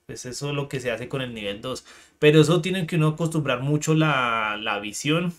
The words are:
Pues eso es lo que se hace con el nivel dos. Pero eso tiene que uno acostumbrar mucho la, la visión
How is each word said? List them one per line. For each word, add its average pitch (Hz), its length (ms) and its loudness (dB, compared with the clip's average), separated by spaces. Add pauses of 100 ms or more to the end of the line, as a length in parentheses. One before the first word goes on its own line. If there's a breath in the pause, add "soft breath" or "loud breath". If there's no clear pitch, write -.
Pues 120 180 -14
eso 127 240 -8
es 143 60 -6
lo 143 140 -4
que 139 100 -6
se 127 120 -4
hace 113 160 -6
con 131 140 -6
el 123 140 -8
nivel 101 260 -8
dos. 123 240 -10 (340 loud breath)
Pero 151 220 8
eso 165 200 4
tiene 180 260 -2
que 175 80 -4
uno 156 140 4
acostumbrar 156 520 -2
mucho 147 320 0
la, 120 680 2
la 107 200 -4
visión 151 580 -2